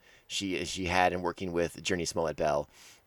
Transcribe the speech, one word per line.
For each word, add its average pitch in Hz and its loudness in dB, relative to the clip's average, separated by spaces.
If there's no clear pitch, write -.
she, 90 -2
she 92 -4
had 90 4
in 90 -2
working 87 -4
with 82 0
Jurnee 87 0
Smollett 80 -2
Bell 73 2